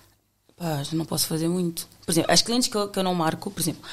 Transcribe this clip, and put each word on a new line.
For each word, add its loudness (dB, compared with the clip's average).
Pá, -4
já -6
não 0
posso -2
fazer -2
muito. -2
Por -4
exemplo, 4
as 6
clientes 2
que -4
eu, 0
que -6
eu 2
não 2
marco, 0
por -6
exemplo, -2